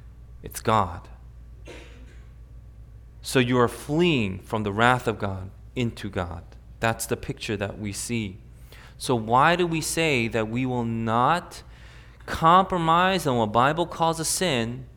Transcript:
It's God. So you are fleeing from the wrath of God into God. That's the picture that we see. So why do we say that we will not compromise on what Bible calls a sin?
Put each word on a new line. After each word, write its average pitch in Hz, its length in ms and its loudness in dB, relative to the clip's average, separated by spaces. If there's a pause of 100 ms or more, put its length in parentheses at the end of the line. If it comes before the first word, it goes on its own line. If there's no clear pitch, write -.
(420)
It's - 180 -14
God. 98 480 0 (2250)
So - 160 0
you 123 200 4
are 120 80 6
fleeing 135 760 0
from 107 220 -4
the 104 100 -2
wrath 120 360 4
of 104 100 -2
God 95 320 -6 (240)
into 117 360 -4
God. 87 340 -6 (360)
That's 113 260 -2
the 120 100 -2
picture - 400 -6
that 98 220 -6
we 101 160 -6
see. 110 420 -6 (600)
So - 160 -2
why 123 420 4
do 175 100 0
we 165 140 -2
say 147 480 0
that 110 220 -2
we 123 160 -2
will 123 180 -2
not 117 760 0 (640)
compromise 175 1000 4
on 127 120 2
what 107 140 2
Bible 147 340 2
calls 165 340 0
a 156 60 -4
sin? 127 580 -2 (120)